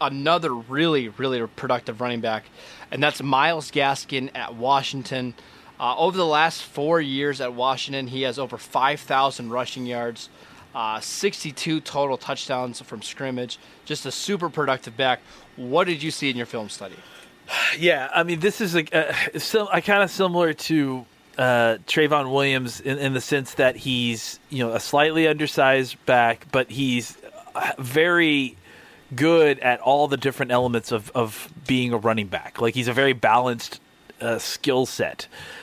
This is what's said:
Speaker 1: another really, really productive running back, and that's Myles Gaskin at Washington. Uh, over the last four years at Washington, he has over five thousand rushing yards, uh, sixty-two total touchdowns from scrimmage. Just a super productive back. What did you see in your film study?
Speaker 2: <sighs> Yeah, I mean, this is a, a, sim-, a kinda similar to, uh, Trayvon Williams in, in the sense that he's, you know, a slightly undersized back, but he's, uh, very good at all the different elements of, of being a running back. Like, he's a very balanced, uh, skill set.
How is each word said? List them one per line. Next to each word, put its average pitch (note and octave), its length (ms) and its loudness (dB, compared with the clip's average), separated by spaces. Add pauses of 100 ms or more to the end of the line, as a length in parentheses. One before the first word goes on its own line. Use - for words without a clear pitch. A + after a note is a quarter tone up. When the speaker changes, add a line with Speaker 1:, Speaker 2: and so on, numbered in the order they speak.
Speaker 1:
another D3 500 0
really, C3 580 0
really B2 360 -2
productive A#2+ 560 -4
running A#2+ 200 -4
back, A2 240 -2 (440)
and C3+ 140 -4
that's D3 180 0
Myles C#3+ 480 2
Gaskin C#3 640 -2
at A#2+ 220 -10
Washington. B2+ 800 -2 (460)
Uh, B2 160 -2
over F3+ 200 2
the F3+ 80 2
last D#3 360 2
four D#3+ 380 0
years C#3 400 -2
at B2 140 -4
Washington, C3 540 -2
he C3 160 -6
has B2 140 -4
over A#2+ 200 -6
five C#3 420 0
thousand C3+ 500 0
rushing B2 360 -6
yards, A#2+ 420 -8 (480)
uh, A2 240 -4
sixty-two D#3+ 800 -4
total C#3+ 380 -2
touchdowns B2+ 640 -6
from A2 200 -14
scrimmage. B2 560 -8 (280)
Just D3+ 200 -8
a C3 60 -8
super F3 380 -4
productive C3 480 -2
back. C3 240 2 (340)
What C#3 320 0
did D#3 160 -2
you D#3 80 -4
see C#3+ 180 -2
in B2+ 60 0
your A#2+ 120 -4
film A2 200 -8
study? G2 320 -14
Speaker 2:
<sighs> - 800 -6
Yeah, D3+ 360 2
I E3+ 100 4
mean, E3+ 180 -2
this G3+ 180 0
is F3 160 0
a, D#3+ 100 2 (480)
a, D#3+ 60 -6
sim-, G#3 320 0
a F3 80 4
kinda G3+ 300 4
similar F3 440 2
to, C#3 520 0 (320)
uh, A#2+ 400 4 (100)
Trayvon D3 420 2
Williams C3+ 520 0
in, C#3 160 -2
in C3+ 160 0
the B2+ 80 -2
sense C#3 320 -2
that B2+ 240 4
he's, A#2+ 600 -4 (120)
you B2 180 -2
know, A2+ 60 -4
a A2+ 80 -2
slightly D#3+ 480 4
undersized C3+ 760 2
back, A#2+ 460 4
but C3 180 0
he's, B2 480 -2 (380)
uh, - 220 -4
very D3 800 2 (580)
good D3+ 440 6
at B2 200 2
all C#3+ 300 2
the C3+ 80 0
different B2+ 340 -2
elements B2 400 2
of, A2 240 -2
of A2+ 320 -4 (200)
being B2 260 2
a A#2 40 0
running A2 300 0
back. - 320 -8
Like, A#2 140 2
he's B2 160 -2
a B2 40 0
very C3+ 200 4
balanced, A#2+ 680 2 (400)
uh, A#2 200 -2
skill B2+ 460 0
set. - 420 -6 (360)